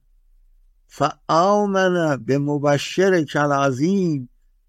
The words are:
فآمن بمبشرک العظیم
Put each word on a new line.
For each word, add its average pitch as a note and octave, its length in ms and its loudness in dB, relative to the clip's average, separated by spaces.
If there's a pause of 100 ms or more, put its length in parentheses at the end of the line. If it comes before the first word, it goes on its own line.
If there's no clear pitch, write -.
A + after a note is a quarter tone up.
(880)
فآمن F3+ 1300 0
بمبشرک C#3+ 1200 0
العظیم C#3+ 920 0 (400)